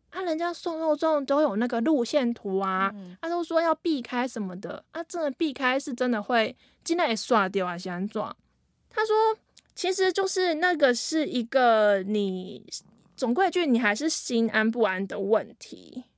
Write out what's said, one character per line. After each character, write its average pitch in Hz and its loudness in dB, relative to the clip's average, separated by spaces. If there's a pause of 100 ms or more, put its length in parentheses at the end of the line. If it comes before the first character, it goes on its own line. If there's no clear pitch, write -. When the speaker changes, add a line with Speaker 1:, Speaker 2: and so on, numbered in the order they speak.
(120)
Speaker 1:
：“啊， 370 -8
人 339 -2
家 339 -2
送 330 -6
肉 320 2
粽 302 0
都 285 2
有 247 2
那 226 0
个 240 -2
路 269 2
线 254 0
图 196 -2
啊。” 190 0
Speaker 2:
嗯。 185 -16
Speaker 1:
他 330 -8
都 349 -2
说 330 0
要 330 2
避 311 -2
开 247 -4
什 247 -8
么 185 -6
的， - -10 (100)
啊， 339 -8
真 339 -10
的 302 -2
避 311 -2
开 262 0
是 277 -6
真 247 0
的 214 0
会， 226 0 (280)
真 330 -2
的 349 2
会 226 0
刷 208 2
掉 196 0
还 175 -4
是 175 -10
怎 185 -6
样？ 180 -4 (800)
他 - -2
说 440 2 (580)
：“其 359 -2
实 370 2
就 381 0
是 370 2
那 359 2
个 285 4
是 311 -2
一 240 -2
个 220 4
你， 190 -4 (540)
总 226 0
归 381 4
一 - 2
句， 349 0
你 247 4
还 214 2
是 285 -2
心 233 0
安 220 2
不 233 0
安 190 0
的 - -6
问 196 0
题。” - -16 (140)